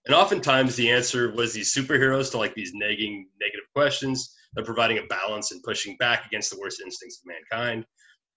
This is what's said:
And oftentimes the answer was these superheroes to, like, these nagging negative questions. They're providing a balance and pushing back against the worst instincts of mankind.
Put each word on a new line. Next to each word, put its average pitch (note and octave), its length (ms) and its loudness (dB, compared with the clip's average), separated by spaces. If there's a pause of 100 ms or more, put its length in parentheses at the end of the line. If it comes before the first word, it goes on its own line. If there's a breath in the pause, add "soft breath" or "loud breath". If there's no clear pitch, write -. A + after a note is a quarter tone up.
And C#3 80 4
oftentimes C3+ 600 4
the A#2+ 140 2
answer A#2+ 440 2
was A2+ 200 -2
these G#2 180 -2
superheroes C3+ 600 2
to, A#2+ 80 -2
like, G#2 160 -2
these F#2 180 -8
nagging G#2 560 -4 (100)
negative G#2 260 -6 (100)
questions. C3+ 580 0 (220 soft breath)
They're A2+ 100 -4
providing A2+ 320 2
a G2 80 -4
balance G#2 460 -4
and F2+ 100 -14
pushing G2+ 360 -6
back A#2+ 280 2
against G#2+ 240 -4
the F#2+ 100 -8
worst G2 220 -8
instincts F#2 400 -14
of - 60 -20
mankind. A2+ 580 -6 (520 soft breath)